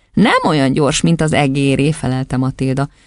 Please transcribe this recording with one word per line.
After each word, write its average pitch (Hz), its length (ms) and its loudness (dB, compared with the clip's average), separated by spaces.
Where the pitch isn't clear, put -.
Nem 359 300 4
olyan 139 280 2
gyors, 147 300 0
mint 165 200 2
az 156 120 0
egéré, 139 580 0
felelte 131 460 -4
Matilda. 131 520 -2